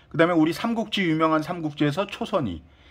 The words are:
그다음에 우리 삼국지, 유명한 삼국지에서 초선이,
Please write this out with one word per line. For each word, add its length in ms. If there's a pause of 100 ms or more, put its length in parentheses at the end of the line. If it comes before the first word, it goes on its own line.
그다음에 240
우리 200
삼국지, 500
유명한 380
삼국지에서 640
초선이, 540 (300)